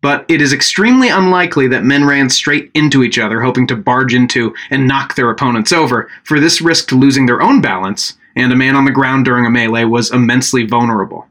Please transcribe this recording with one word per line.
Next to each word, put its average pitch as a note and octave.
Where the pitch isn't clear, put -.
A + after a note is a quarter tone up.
But C#3+
it D#3+
is C#3
extremely B3
unlikely F3+
that B2
men C#3
ran C#3
straight -
into C#3
each A#2
other, A2+
hoping B2+
to B2+
barge B2
into A#2+
and C3+
knock C3+
their A#2+
opponents A#2
over, B2
for D3+
this D#3+
risked E3
losing C3+
their A#2+
own A#3
balance, F#2+
and B2
a B2+
man C3
on C3+
the C#3
ground C3+
during B2
a A#2
melee A#2
was A2+
immensely B2
vulnerable. A2